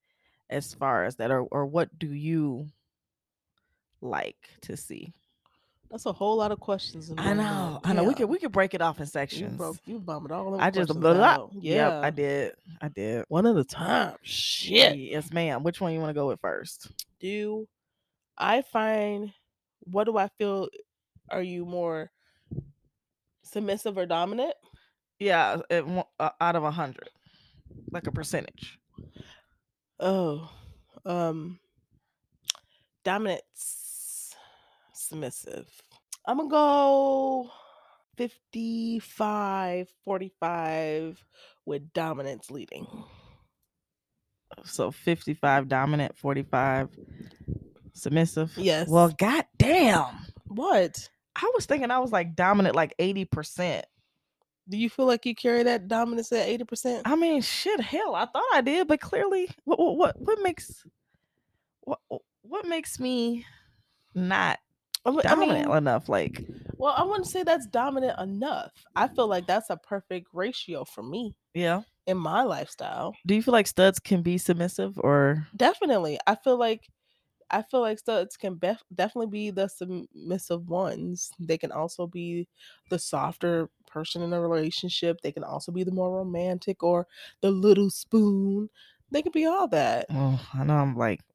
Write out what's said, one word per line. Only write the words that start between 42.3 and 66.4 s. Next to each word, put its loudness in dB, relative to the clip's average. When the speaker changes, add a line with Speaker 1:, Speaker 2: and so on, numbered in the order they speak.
Speaker 2:
leading. -14
Speaker 1:
So -4
fifty-five 0
dominant, 0
forty-five 0
submissive? 0
Speaker 2:
Yes. 0
Speaker 1:
Well, 8
goddamn. 4
Speaker 2:
What? 0
Speaker 1:
I 0
was -2
thinking 0
I 0
was, 0
like, 0
dominant, 4
like, 0
eighty 0
percent. -4
Speaker 2:
Do -4
you 2
feel 0
like 2
you -2
carry 2
that 0
dominance -2
at 2
eighty -2
percent? -4
Speaker 1:
I 4
mean, 4
shit, 0
hell, -2
I 0
thought -2
I 6
did, 2
but 4
clearly, -2
what, 2
what, 4
what, 2
what 2
makes, -6
what, -6
what -10
makes -6
me -2
not 0
Speaker 2:
I 2
w-, 2
I 6
Speaker 1:
dominant 4
Speaker 2:
mean, 4
Speaker 1:
enough, 2
like -2